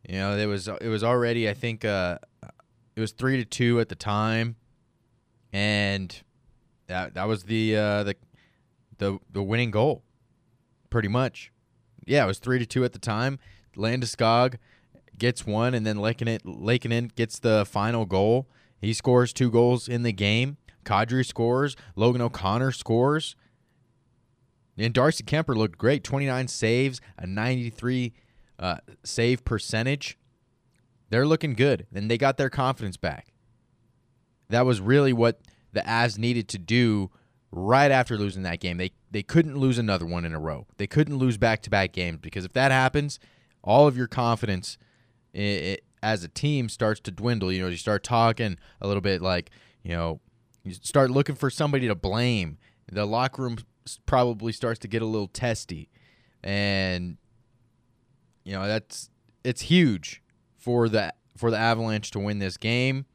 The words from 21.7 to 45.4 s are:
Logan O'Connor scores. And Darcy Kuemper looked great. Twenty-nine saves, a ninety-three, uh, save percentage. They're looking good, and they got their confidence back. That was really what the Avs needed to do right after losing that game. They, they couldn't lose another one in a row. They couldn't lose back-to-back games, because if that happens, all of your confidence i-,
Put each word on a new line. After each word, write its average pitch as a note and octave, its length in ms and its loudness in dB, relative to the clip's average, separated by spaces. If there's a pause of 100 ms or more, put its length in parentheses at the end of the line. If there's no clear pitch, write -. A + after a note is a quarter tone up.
Logan B2 260 4
O'Connor A#2 500 0
scores. C3+ 640 0 (1400)
And A2+ 160 -2
Darcy C3 300 2
Kuemper D3+ 320 0
looked G#2+ 220 0
great. C3+ 260 2
Twenty-nine C3 440 -2
saves, B2 540 0 (160)
a F2+ 100 -10
ninety-three, A#2+ 840 -2 (440)
uh, F2 200 -4 (260)
save A#2+ 420 0
percentage. A#2 720 -4 (920)
They're B2 180 2
looking D#3 260 0
good, B2+ 400 2
and G#2 160 -4
they A#2 80 4
got C#3 200 2
their C3+ 120 0
confidence B2+ 480 -2
back. - 360 -8 (1160)
That A#2+ 160 4
was B2 140 4
really C3 340 4
what A#2 280 2 (320)
the G#2 80 0
Avs A#2 360 0
needed A#2 320 -2
to - 80 -8
do G#2+ 540 2 (400)
right A#2+ 400 4
after B2+ 260 2
losing G2 260 -4
that F2 160 -6
game. F2 180 -6
They, F#2 140 -4 (180)
they G#2 140 -4
couldn't D3+ 340 2
lose C3 220 2
another G2 260 0
one E2+ 180 -4
in E2 100 -6
a D#2+ 60 -6
row. D2+ 280 -8 (100)
They G2+ 100 -4
couldn't D3 300 2
lose B2+ 200 0
back-to-back G2+ 560 0
games, E2+ 280 -4
because F2+ 240 -8
if F2+ 80 -14
that C3 180 4
happens, C3 480 0 (440)
all B2+ 240 8
of B2+ 100 2
your B2 100 -2
confidence A2 720 -2 (580)
i-, - 40 -6 (340)